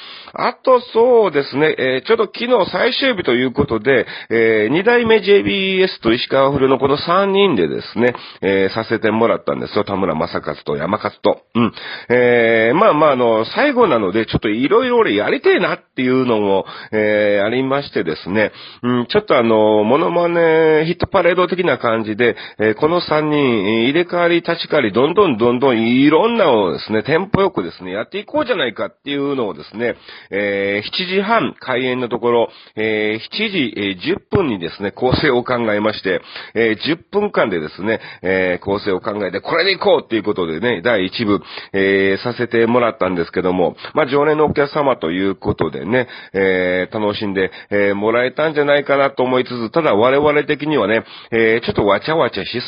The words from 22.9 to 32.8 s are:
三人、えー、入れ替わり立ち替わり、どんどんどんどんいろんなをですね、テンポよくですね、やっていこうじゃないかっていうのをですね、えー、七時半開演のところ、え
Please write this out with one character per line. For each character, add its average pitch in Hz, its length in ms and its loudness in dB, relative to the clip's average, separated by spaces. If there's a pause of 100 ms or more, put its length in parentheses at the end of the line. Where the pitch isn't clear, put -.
三 151 300 0
人、 147 80 0
え 147 40 2 (380)
ー、 - 60 2
入 135 60 2
れ 160 100 0
替 175 140 -6
わ 175 120 2
り 170 80 2
立 170 320 -4
ち - 20 -20
替 - 60 0
わ 151 60 2
り、 107 100 -2
ど 120 160 2
ん 170 60 -4
ど - 120 4
ん 139 100 0
ど 120 160 2
ん 123 60 0
ど 135 140 2
ん 113 80 2
い 123 280 4
ろ 160 200 4
ん 233 80 -2
な 185 160 4
を 98 200 2
で 71 60 -6
す - 140 -10
ね、 107 100 0
テ 139 140 0
ン 190 140 -4
ポ - 100 2
よ 196 100 2
く 104 140 -6
で 85 80 -10
す - 100 -20
ね、 92 80 -12
や 98 120 -6
っ - 60 -16
て 190 100 -10
い 208 60 -10
こ 302 160 -4
う 302 60 -4
じ 247 60 -2
ゃ 214 40 -4
な 143 120 -2
い 107 60 -8
か 107 120 -6
っ - 160 -16
て 139 80 -10
い 143 60 -6
う 139 180 -4
の 123 140 -2
を 90 60 -8
で 73 100 -16
す - 120 -18
ね、 113 200 -4 (340)
え 101 540 -2
ー、 - 40 -12
七 - 180 -6
時 190 160 -2
半 196 360 -2
開 131 280 -4
演 127 120 -2
の 127 100 -4
と 113 120 -6
こ 117 100 0
ろ、 117 180 2 (280)
え 107 440 -2